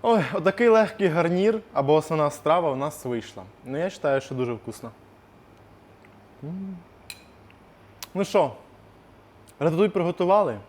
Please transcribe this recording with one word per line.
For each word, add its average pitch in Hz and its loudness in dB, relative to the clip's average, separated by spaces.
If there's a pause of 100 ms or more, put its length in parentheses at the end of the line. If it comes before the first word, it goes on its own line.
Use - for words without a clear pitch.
Ой, 214 4 (100)
отакий 190 2
легкий 220 4
гарнір 180 2 (120)
або 143 2
основна 151 2
страва 160 0
у 127 -2
нас 143 -8
вийшла. 117 -6 (220)
Ну, 135 -8
я 160 -2
вважаю, 143 -2
що - -12
дуже 123 -2
вкусно. 113 -12 (1500)
М. 185 -12 (1400)
Ну 190 -2
що, 160 0 (1080)
рататуй 165 0
приготували. 180 0